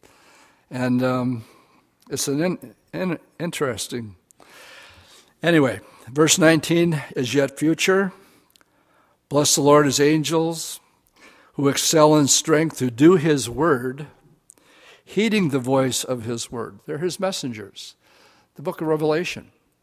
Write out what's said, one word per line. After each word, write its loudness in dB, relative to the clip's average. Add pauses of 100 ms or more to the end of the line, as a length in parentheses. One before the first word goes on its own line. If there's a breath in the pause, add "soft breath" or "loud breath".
(680 soft breath)
And, -2
um, -2 (680 soft breath)
it's -6
an -4
in-, -6 (180)
in-, -6 (200)
interesting. -8 (1300 loud breath)
Anyway, 2 (320 loud breath)
verse 2
nineteen 2 (140)
is -4
yet 0
future. 0 (1160 soft breath)
"Bless 0
the 0
Lord, 6
his 0
angels, 0 (720 loud breath)
who -2
excel 4
in 4
strength, 0
who -2
do 6
his 0
word, -2 (960 soft breath)
heeding 0
the -2
voice 0
of 0
his -8
word." -12
They're -8
his -6
messengers. -8 (640 soft breath)
The -18
book -8
of -4
Revelation. -2 (300)